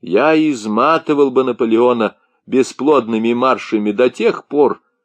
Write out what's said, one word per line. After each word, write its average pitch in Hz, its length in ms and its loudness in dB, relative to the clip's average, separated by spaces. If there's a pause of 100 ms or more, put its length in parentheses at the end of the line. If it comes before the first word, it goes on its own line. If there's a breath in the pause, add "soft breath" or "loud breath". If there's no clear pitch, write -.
Я 131 340 0 (140)
изматывал 139 800 0
бы 127 120 0
Наполеона 117 720 0 (280)
бесплодными 120 880 0
маршами 117 580 -2
до 123 180 2
тех - 380 -4
пор, 143 340 0 (240)